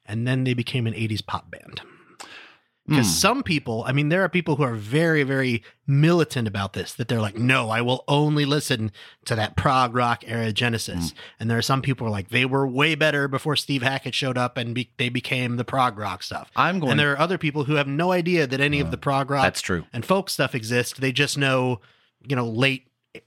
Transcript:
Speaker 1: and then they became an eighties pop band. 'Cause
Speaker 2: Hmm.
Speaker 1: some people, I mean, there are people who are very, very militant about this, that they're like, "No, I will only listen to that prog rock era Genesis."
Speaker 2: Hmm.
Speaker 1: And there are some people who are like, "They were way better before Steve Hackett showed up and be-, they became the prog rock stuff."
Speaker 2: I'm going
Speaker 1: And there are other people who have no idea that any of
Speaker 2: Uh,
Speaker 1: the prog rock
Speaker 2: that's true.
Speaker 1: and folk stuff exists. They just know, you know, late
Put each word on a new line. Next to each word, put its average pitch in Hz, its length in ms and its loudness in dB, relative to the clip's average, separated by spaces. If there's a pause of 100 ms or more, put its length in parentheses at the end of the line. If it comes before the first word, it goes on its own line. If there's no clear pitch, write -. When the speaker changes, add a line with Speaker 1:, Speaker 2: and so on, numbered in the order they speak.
Speaker 1:
and 113 220 -4
then 127 160 0
they 127 120 0
became 120 340 -2
an 113 60 -2
eighties 110 280 -2
pop - 300 -10
band. - 280 -16 (1080)
'Cause 151 200 4
Speaker 2:
Hmm. 87 60 2
Speaker 1:
some 220 300 2
people, 120 440 -2
I 131 60 0
mean, 147 180 2
there 185 120 2
are 180 60 2
people 165 280 0
who 143 60 0
are 120 120 0
very, 147 480 2
very 131 400 0 (240)
militant 143 600 4
about 98 280 -4
this, - 180 -8
that - 160 -6
they're 117 120 0
like, 104 180 -2
"No, 123 320 2
I 110 100 2
will 123 260 0
only 147 380 4
listen 135 480 0 (320)
to 123 100 -2
that 107 220 -2
prog 131 380 2
rock 120 320 0
era 113 260 -2
Genesis." 101 600 -2
Speaker 2:
Hmm. - 40 -20 (240)
Speaker 1:
And 113 100 -2
there 113 60 2
are 117 60 0
some 139 180 0
people 131 260 -2
who - 20 -2
are 107 40 -2
like, 98 160 -4
"They 123 160 2
were 135 240 0
way 147 260 2
better 143 320 2
before 135 300 -2
Steve 139 260 -2
Hackett 131 320 -2
showed 127 220 -2
up 123 220 -2
and 117 160 -4
be-, 120 240 -6
they 123 100 0
became 127 480 -2
the 120 80 -2
prog 123 340 0
rock 104 240 -6
stuff." - 320 -10
Speaker 2:
I'm 170 240 2
going 147 140 0
Speaker 1:
And 147 80 4
there 147 120 2
are 139 60 -2
other 175 200 0
people 147 260 -2
who 151 120 0
have 143 120 0
no 165 240 0
idea 170 340 2
that 131 140 -4
any 143 200 2
of 104 80 0
Speaker 2:
Uh, - 20 -4
Speaker 1:
the 120 80 -4
prog 139 320 0
rock 139 140 2
Speaker 2:
that's - 180 0
true. 85 280 -2
Speaker 1:
and 123 140 -8
folk 190 240 0
stuff - 260 -2
exists. 120 440 -2
They 131 120 0
just 135 280 0
know, 131 420 0 (480)
you 135 80 -2
know, 120 100 0
late 127 400 0 (400)